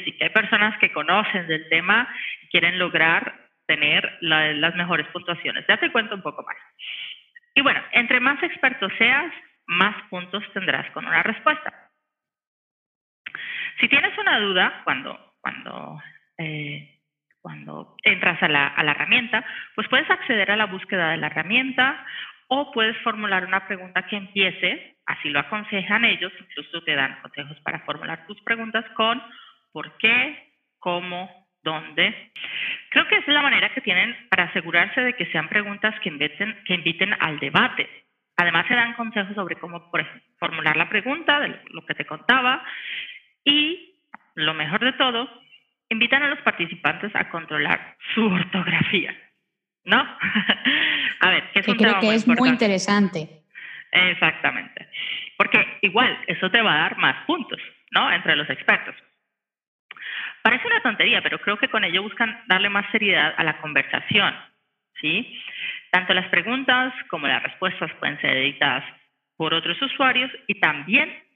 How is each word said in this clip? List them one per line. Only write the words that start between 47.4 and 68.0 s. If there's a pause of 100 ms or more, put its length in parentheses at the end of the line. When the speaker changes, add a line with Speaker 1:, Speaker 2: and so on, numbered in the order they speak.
Speaker 1:
su
ortografía, (720)
¿no?
<laughs>
A
ver,
que
es
Speaker 2:
Que
Speaker 1:
un
Speaker 2:
creo
Speaker 1:
tema
Speaker 2:
que
Speaker 1:
muy
Speaker 2:
es
muy
Speaker 1:
importante.
Speaker 2:
interesante. (640)
Speaker 1:
Exactamente. (480)
Porque
igual,
eso
te
va
a
dar
más
puntos, (320)
¿no?
Entre
los
expertos. (1500)
Parece
una
tontería,
pero
creo
que
con
ello
buscan
darle
más
seriedad
a
la
conversación, (680)
¿sí? (500)
Tanto
las
preguntas (160)
como
las
respuestas
pueden